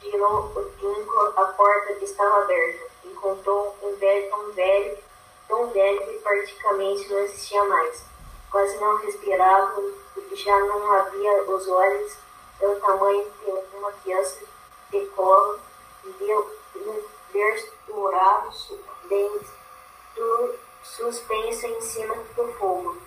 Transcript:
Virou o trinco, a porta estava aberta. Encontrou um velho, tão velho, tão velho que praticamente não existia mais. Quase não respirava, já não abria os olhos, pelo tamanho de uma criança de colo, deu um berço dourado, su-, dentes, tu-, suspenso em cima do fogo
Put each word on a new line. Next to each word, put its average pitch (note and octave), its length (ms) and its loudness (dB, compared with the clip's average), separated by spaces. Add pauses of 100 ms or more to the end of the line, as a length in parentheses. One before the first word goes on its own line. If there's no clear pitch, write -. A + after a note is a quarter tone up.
Virou G#3 460 0
o - 320 -8
trinco, G#3 420 -2 (160)
a F#3+ 160 4
porta G3+ 400 4 (120)
estava G3+ 380 4
aberta. E3+ 480 0 (140)
Encontrou G3 800 -2
um G3+ 140 -4
velho, G3 340 2
tão G#3 220 -6
velho, F#3+ 460 2 (480)
tão A#3+ 220 0
velho G3 380 2
que - 120 -10
praticamente G3+ 920 -2
não G3+ 120 0
existia G3+ 440 -2
mais. - 400 0 (460)
Quase G3+ 280 0
não G#3 180 2
respirava, G3 840 2 (520)
já G3+ 260 2
não G#3 340 2
abria G3 520 2
os F#3+ 240 -2
olhos, F#3+ 480 2 (420)
pelo G3+ 220 0
tamanho G3+ 500 2 (140)
de F#3+ 320 -6
uma G3+ 160 -8
criança F#3+ 480 -4 (500)
de G3 200 -4
colo, G3+ 500 4 (580)
deu G#3 400 -2 (180)
um G#3 280 -8 (280)
berço G#3 400 -2 (140)
dourado, F#3+ 680 0
su-, - 280 -16 (240)
dentes, G3+ 460 -4 (640)
tu-, A#3 440 -2 (240)
suspenso A#3 840 -6
em A4+ 140 -6
cima A4 340 -6 (220)
do A#4+ 180 -2
fogo F4+ 420 -2 (100)